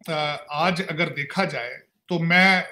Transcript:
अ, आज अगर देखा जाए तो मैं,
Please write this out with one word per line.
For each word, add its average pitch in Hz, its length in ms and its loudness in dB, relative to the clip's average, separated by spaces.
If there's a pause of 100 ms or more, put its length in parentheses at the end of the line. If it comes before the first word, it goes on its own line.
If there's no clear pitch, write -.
(100)
अ, 151 400 -4
आज 170 380 0
अगर 160 220 -2
देखा 143 340 -4
जाए 131 360 -8 (280)
तो 175 100 -2
मैं, 180 540 4